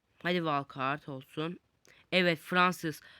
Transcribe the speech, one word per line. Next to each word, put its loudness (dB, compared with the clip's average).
Hadi 0
Valkart -2
olsun. -8
Evet, 4
Fransız. 0